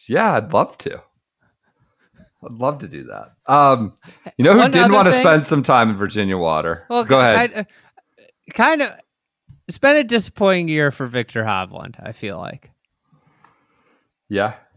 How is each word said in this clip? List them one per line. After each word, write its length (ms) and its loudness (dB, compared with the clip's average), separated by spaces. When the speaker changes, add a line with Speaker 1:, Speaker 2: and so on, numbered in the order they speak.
Speaker 1:
Yeah, 260 0
I'd 180 -4
love 260 0
to. 240 -12
I'd 80 -18
love 260 -6
to 100 -16
do 160 -16
that. 300 -18
Um, 440 2
you 80 0
know 80 6
who 60 8
Speaker 2:
One 120 4
Speaker 1:
didn't 160 2
Speaker 2:
other 80 4
Speaker 1:
wanna 180 4
Speaker 2:
thing. 100 2
Speaker 1:
spend 220 4
some 180 0
time 280 2
in 60 -4
Virginia 400 -4
water? 540 -4
Speaker 2:
Well, 140 -2
Speaker 1:
Go 120 2
Speaker 2:
ki-, 60 4
Speaker 1:
ahead. 300 2
Speaker 2:
kinda, 140 -10
kinda, 440 -2
it's 100 -16
been 180 2
a 80 0
disappointing 640 -2
year 220 0
for 160 -10
Victor 380 -6
Hovland, 580 -8
I 100 -14
feel 260 -12
like. 320 -16
Speaker 1:
Yeah. 260 -4